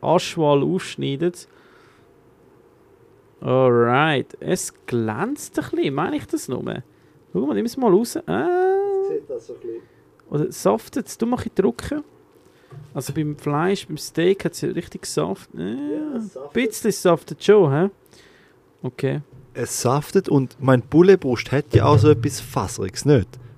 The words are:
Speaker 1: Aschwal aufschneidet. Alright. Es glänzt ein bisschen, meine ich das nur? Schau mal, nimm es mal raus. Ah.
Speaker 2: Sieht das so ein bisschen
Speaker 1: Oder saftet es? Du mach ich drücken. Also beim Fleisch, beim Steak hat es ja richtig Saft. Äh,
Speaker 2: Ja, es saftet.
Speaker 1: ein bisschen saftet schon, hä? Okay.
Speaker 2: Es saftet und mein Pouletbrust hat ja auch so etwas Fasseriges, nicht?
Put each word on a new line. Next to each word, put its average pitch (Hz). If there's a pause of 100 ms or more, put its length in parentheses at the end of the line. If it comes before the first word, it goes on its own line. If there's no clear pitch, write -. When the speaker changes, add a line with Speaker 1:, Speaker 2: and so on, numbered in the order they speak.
Speaker 1:
Aschwal 147
aufschneidet. 151 (1900)
Alright. 127
Es - (120)
glänzt 123
ein -
bisschen, 320
meine 185
ich -
das -
nur? 123 (720)
Schau 175
mal, 285
nimm 208
es 233
mal 240
raus. 226 (100)
Ah. - (640)
Speaker 2:
Sieht 440
das 120
so 123
ein -
bisschen 117 (480)
Speaker 1:
Oder 147
saftet -
es? -
Du 226
mach 240
ich -
drücken. 240 (920)
Also 139
beim 151
Fleisch, 160
beim 151
Steak -
hat -
es -
ja 147
richtig -
Saft. 170
Äh, -
Speaker 2:
Ja, 294
es 220
saftet. 139
Speaker 1:
ein 254
bisschen -
saftet 170
schon, 202
hä? 175 (960)
Okay. 139 (320)
Speaker 2:
Es -
saftet 147
und 135
mein 127
Pouletbrust 170
hat 139
ja -
auch 147
so 151
etwas -
Fasseriges, -
nicht? 135 (300)